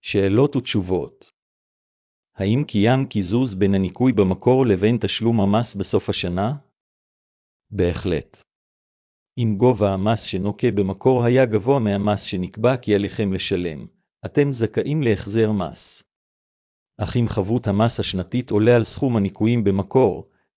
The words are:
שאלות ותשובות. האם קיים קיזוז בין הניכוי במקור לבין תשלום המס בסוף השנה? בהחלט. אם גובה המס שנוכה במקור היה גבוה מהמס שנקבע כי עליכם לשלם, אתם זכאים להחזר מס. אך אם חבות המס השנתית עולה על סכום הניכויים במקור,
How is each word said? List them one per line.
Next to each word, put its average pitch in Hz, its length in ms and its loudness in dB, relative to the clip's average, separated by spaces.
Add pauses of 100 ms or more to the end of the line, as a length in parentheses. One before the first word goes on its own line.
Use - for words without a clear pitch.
שאלות 107 540 2
ותשובות. 92 720 -4 (1040)
האם 110 300 0
קיים 123 420 2
קיזוז 104 480 -2
בין 98 200 2
הניכוי 98 380 0
במקור 104 540 2
לבין 107 340 2
תשלום 113 400 0
המס 104 340 0
בסוף 101 340 -2
השנה? 98 460 -2 (1160)
בהחלט. 87 720 -4 (960)
אם 110 180 0
גובה 107 380 2
המס 104 280 0
שנוכה 101 480 -2
במקור 104 540 0
היה 123 220 4
גבוה 110 320 0
מהמס 104 440 0
שנקבע 98 540 -2
כי - 180 0
עליכם 98 380 -2
לשלם, 87 540 -4 (380)
אתם 143 280 0
זכאים 123 500 -2
להחזר 107 500 0
מס. - 500 -6 (960)
אך 104 180 -4
אם 117 120 2
חבות 110 380 -2
המס 113 340 0
השנתית - 500 -4
עולה 110 260 4
על 113 80 2
סכום 123 320 -2
הניכויים 107 480 0
במקור, 98 680 0 (260)